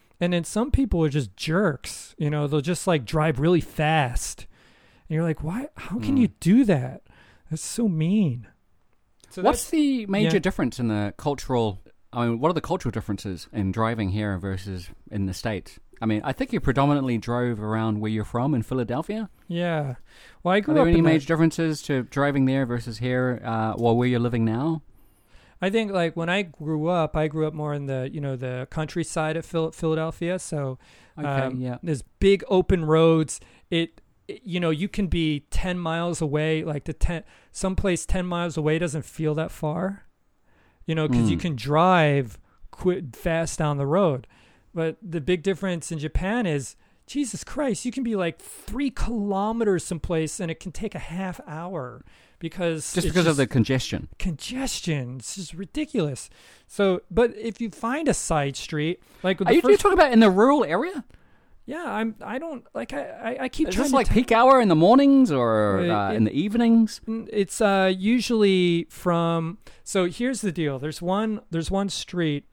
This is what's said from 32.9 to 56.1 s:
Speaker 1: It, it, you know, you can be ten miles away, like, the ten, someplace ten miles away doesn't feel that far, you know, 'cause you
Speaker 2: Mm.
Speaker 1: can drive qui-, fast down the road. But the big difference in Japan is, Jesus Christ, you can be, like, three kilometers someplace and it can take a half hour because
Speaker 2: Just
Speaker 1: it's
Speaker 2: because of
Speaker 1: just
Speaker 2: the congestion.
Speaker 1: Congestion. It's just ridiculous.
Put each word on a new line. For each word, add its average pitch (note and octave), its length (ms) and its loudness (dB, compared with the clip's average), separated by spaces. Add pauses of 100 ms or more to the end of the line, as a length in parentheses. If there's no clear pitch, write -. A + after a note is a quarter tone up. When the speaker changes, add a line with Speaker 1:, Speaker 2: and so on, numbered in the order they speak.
Speaker 1:
It, E3 280 -2 (280)
it, - 160 -14
you F3+ 160 -6
know, F3 100 2
you D#3+ 180 0
can G#3 200 -2
be D#3 420 0
ten F3+ 300 0
miles E3+ 420 -4
away, D#3 420 0
like, D3 220 -6
the D#3 80 -6
ten, E3+ 300 0 (280)
someplace F#3 540 -2
ten F3+ 220 -2
miles F3 280 -4
away D#3 220 0
doesn't D#3+ 280 -4
feel D#3 280 -4
that D#3 180 -4
far, F3+ 540 -6 (800)
you D#3+ 80 -4
know, D#3+ 140 0
'cause A#2 240 2
you F2 60 0
Speaker 2:
Mm. - 40 -6
Speaker 1:
can E3 140 -2
drive D3 840 2 (320)
qui-, - 320 -2 (120)
fast E3 440 -2
down D3 200 0
the C#3 100 -2
road. D3 400 2 (480)
But D#3+ 260 -2
the E3+ 200 -8
big F3 200 0
difference F3+ 500 -4
in E3 60 -4
Japan F#3+ 480 -2
is, D3 300 -4 (320)
Jesus C4+ 360 -6
Christ, C4+ 400 -4
you B3 80 -4
can C4+ 120 -6
be, A3+ 120 -2
like, E3+ 220 -2
three - 540 -6
kilometers G#3 920 0
someplace D#3+ 560 -4
and E3+ 120 -4
it D#3+ 80 -10
can F3+ 120 -12
take - 220 -8
a E3+ 60 -10
half F3+ 480 -8
hour D3+ 560 -10 (340)
because E3 560 -4
Speaker 2:
Just - 40 -8
Speaker 1:
it's F3 100 2
Speaker 2:
because E3+ 180 2
of E3 60 6
Speaker 1:
just C#3+ 60 0
Speaker 2:
the C3+ 100 4
congestion. B2 600 0 (120)
Speaker 1:
Congestion. D#3+ 960 -4
It's - 180 -14
just F#3+ 180 -12
ridiculous. F3+ 760 -4 (380)